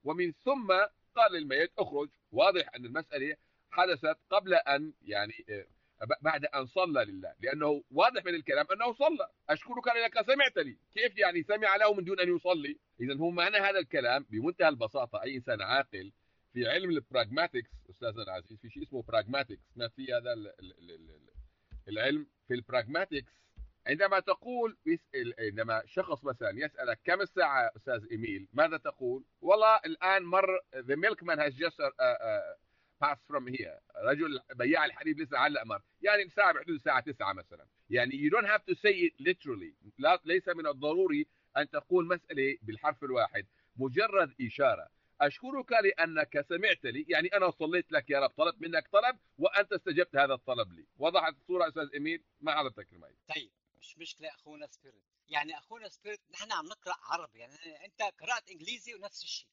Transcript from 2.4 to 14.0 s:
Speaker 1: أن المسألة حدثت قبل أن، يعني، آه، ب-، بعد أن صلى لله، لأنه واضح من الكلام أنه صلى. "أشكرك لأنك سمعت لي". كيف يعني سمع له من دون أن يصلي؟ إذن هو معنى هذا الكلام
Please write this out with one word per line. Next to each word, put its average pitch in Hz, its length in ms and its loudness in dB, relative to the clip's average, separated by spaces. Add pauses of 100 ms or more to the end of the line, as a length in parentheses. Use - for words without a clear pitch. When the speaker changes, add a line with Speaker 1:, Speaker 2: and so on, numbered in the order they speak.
Speaker 1:
أن 123 100 -12
المسألة 147 520 -4 (340)
حدثت 165 480 2 (120)
قبل 190 240 2
أن، 151 380 2 (100)
يعني، 104 480 -4
آه، 98 160 -8 (380)
ب-، 139 200 -2
بعد 151 200 0
أن 135 220 -2
صلى 156 380 0
لله، 95 360 -10
لأنه 147 500 0
واضح 190 340 4
من 175 100 -2
الكلام 147 380 0
أنه 233 200 -2
صلى. 277 360 0 (200)
"أشكرك 233 380 -4
لأنك 233 400 0
سمعت 269 300 4
لي". 143 220 -4 (160)
كيف 214 220 0
يعني 175 260 2
سمع 208 340 2
له 208 180 6
من 185 100 -2
دون 185 160 -2
أن 180 160 2
يصلي؟ 156 420 -2 (220)
إذن 139 180 -4
هو 165 120 0
معنى 175 260 0
هذا 196 220 4
الكلام 135 520 0